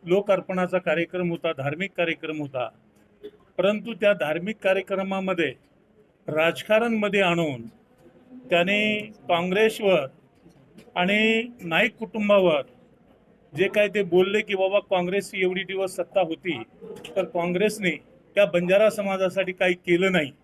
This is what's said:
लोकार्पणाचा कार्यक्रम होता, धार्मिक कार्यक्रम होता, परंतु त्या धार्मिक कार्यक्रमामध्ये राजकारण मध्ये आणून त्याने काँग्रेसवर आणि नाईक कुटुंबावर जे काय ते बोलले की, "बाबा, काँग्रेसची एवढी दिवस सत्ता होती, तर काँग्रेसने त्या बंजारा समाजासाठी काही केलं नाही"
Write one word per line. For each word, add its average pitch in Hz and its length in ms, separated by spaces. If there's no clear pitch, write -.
लोकार्पणाचा 185 720
कार्यक्रम 175 520
होता, 170 220
धार्मिक 147 460
कार्यक्रम 160 420
होता, 135 300
परंतु 208 360
त्या 208 200
धार्मिक 170 500
कार्यक्रमामध्ये 190 920
राजकारण 165 680
मध्ये 208 280
आणून 170 400
त्याने 208 640
काँग्रेसवर 185 760
आणि 214 480
नाईक 180 320
कुटुंबावर 202 680
जे 185 100
काय 208 200
ते 196 160
बोलले 185 380
की, 208 140
"बाबा, 190 240
काँग्रेसची 190 600
एवढी 185 220
दिवस 190 300
सत्ता 185 280
होती, 160 420
तर 190 80
काँग्रेसने 180 680
त्या 202 100
बंजारा 180 440
समाजासाठी 190 640
काही 185 220
केलं 180 380
नाही" 151 200